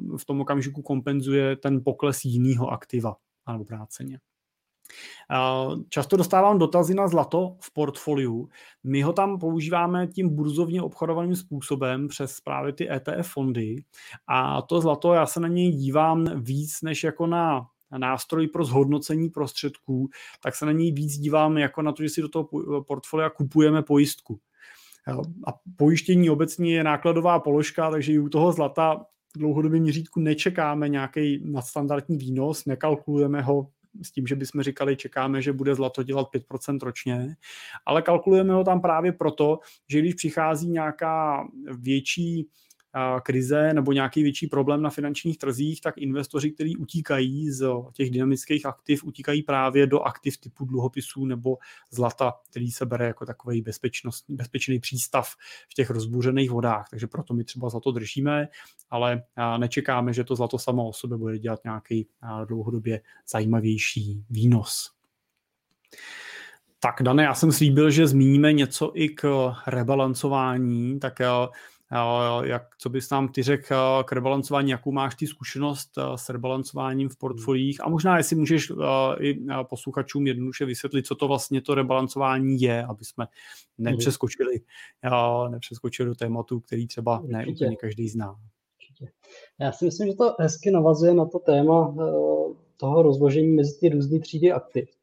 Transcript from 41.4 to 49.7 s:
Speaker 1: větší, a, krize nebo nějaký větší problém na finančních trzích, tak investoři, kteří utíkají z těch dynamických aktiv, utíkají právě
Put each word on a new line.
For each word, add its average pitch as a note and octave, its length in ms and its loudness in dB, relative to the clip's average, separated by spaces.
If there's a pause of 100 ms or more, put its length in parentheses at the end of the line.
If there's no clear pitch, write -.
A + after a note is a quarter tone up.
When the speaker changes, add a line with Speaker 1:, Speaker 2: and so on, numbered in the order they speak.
Speaker 1:
větší, D3 720 -2 (460)
a, B2+ 260 0
krize C#3+ 520 2
nebo C#3+ 180 2
nějaký C#3 320 2
větší D3 240 0
problém C#3+ 340 0
na D3+ 80 -2
finančních D3 480 -4
trzích, C#3+ 440 -4
tak D#3+ 160 -4
investoři, C#3+ 540 -4
kteří D#3 260 -4
utíkají C#3+ 720 -2
z C3 180 -2 (260)
těch C3 180 -2
dynamických C3+ 540 0
aktiv, C#3+ 380 -2
utíkají D3 400 -4
právě C3+ 440 4